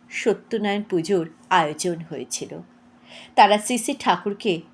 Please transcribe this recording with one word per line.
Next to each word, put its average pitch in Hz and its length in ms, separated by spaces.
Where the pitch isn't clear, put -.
সত্যনারায়ণ 208 720
পুজোর 175 480
আয়োজন 170 460
হয়েছিল। - 500
তারা 208 220
শ্রী 240 200
শ্রী 277 220
ঠাকুরকে 190 600